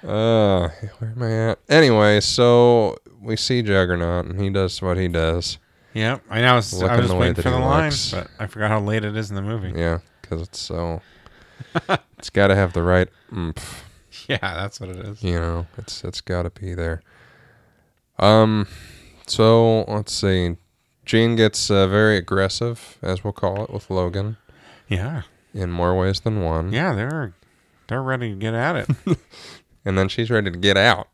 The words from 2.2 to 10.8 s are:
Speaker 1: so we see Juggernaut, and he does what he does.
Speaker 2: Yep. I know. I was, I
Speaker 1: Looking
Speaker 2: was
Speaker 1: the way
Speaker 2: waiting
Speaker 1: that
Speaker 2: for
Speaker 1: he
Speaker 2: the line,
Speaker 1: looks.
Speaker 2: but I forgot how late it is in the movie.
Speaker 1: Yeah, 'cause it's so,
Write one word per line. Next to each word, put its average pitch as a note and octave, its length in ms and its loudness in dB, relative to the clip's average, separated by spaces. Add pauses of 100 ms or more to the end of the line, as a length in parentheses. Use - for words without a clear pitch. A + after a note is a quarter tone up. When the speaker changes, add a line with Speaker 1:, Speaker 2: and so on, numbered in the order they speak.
Speaker 1:
so A#2+ 760 4 (240)
we G#2+ 160 -6
see B2 260 -2
Juggernaut, F2+ 640 2
and F#2 140 -6
he G2 100 0
does F#2+ 300 -2
what F2+ 160 0
he F#2 120 0
does. E2+ 500 0 (360)
Speaker 2:
Yep. A2+ 360 -2
I A2 120 -2
know. B2 100 6
I B2 40 6
was, G2+ 180 0
I F2+ 120 -2
Speaker 1:
Looking A#2+ 120 2
Speaker 2:
was F#2 100 2
Speaker 1:
the F#2 60 2
way F2+ 60 2
Speaker 2:
waiting F2 140 2
Speaker 1:
that - 80 -4
Speaker 2:
for - 60 0
Speaker 1:
he B2+ 60 0
Speaker 2:
the B2+ 60 0
line, C#3 240 2
Speaker 1:
looks. D3 280 -4
Speaker 2:
but - 160 -8 (100)
I G#2+ 80 -6
forgot G#2+ 240 -4
how G#2+ 100 0
late G#2 240 -2
it G#2 120 -6
is G#2+ 140 -6
in G2+ 60 -8
the F#2+ 60 -6
movie. G2+ 360 -6
Speaker 1:
Yeah, E2+ 200 0 (240)
'cause E2 200 -8
it's - 180 -14
so, E2+ 400 -8 (760)